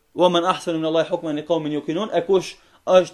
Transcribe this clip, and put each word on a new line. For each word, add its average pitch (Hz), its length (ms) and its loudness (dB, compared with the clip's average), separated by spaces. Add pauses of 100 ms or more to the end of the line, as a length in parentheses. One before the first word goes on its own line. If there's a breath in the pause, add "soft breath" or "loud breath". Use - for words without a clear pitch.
(160)
"wa 175 140 4
man 170 140 2
ahsanu 175 340 -2
min 160 80 -4
Allahi 160 240 0
hukman 170 260 -4
li 147 80 -6
qaumin 156 280 -2 (100)
yuqinun", 185 320 -4
e 170 80 0
kush 185 340 0 (320 soft breath)
është 185 260 4